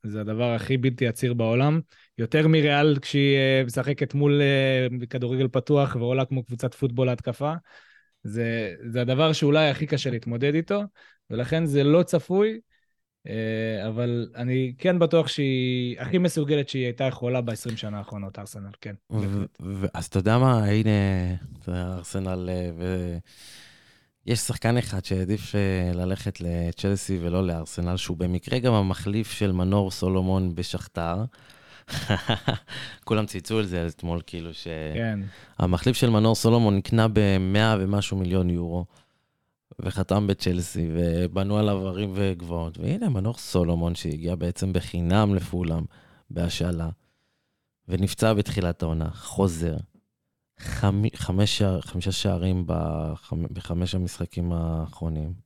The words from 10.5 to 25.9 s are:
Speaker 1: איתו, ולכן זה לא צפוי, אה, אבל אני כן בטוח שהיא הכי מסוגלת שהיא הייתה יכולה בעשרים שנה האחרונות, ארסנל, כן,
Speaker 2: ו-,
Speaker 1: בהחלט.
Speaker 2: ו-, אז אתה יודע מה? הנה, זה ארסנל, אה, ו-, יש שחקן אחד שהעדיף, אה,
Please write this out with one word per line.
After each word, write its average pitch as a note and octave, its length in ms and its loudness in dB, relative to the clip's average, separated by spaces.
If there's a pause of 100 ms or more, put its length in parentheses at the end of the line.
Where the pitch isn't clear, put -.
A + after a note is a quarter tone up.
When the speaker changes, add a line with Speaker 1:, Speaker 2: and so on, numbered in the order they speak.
Speaker 1:
איתו, G3 280 0 (460)
ולכן B2 360 0
זה C#3+ 180 4
לא D#3 200 6
צפוי, G3+ 560 0 (680)
אה, A2 600 -4
אבל A#2+ 480 -2
אני B2+ 420 -2
כן F3+ 220 2
בטוח E3 280 4
שהיא B2+ 720 0
הכי D3 180 -2
מסוגלת D3+ 520 2
שהיא C3 160 -2
הייתה A#2+ 180 -4
יכולה B2 380 -2
בעשרים A2+ 360 -6
שנה G#2 200 -8
האחרונות, G2 420 -10
ארסנל, G2 300 -16 (120)
כן, G2+ 140 -12 (140)
Speaker 2:
ו-, G#2+ 100 -2
Speaker 1:
בהחלט. G2+ 420 -4
Speaker 2:
ו-, F#2+ 320 -4
אז - 120 -8
אתה - 140 0
יודע G#2+ 180 4
מה? B2 280 4
הנה, G#2+ 240 4 (760)
זה F2+ 160 -4
ארסנל, F2+ 680 -6
אה, F2+ 280 -2
ו-, F2+ 400 -4 (1080)
יש A#2 140 0
שחקן A2+ 380 0
אחד G2 280 -4
שהעדיף, F#2+ 500 -2
אה, F#2+ 380 0